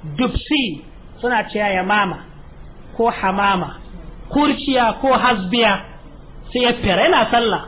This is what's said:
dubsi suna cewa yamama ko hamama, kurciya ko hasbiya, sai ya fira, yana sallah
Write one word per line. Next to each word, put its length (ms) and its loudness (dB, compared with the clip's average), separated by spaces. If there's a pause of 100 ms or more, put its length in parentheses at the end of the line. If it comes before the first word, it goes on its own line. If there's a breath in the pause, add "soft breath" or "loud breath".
(160)
dubsi 640 -2 (380)
suna 300 0
cewa 180 0
yamama 500 2 (760)
ko 140 4
hamama, 680 0 (540)
kurciya 720 2
ko 120 4
hasbiya, 600 4 (800)
sai 100 0
ya 120 4
fira, 280 2
yana 280 4
sallah 380 2